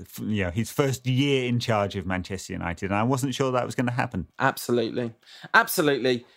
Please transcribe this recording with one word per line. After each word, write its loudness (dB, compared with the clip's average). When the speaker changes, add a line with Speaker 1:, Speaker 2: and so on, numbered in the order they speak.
Speaker 1:
you -2
know, -2
his -2
first 0
year 2
in 0
charge 0
of -4
Manchester -4
United. -6
And 0
I 2
wasn't 0
sure 0
that 0
was -8
gonna 0
happen. -4
Speaker 2:
Absolutely. 0
Absolutely. 4